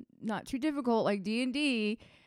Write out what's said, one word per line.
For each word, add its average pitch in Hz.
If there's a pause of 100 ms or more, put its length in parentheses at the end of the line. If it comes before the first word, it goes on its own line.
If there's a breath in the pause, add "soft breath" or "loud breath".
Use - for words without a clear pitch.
(200)
not 208
too 269
difficult 240
like 202
D 220
and 254
D, 233 (280 loud breath)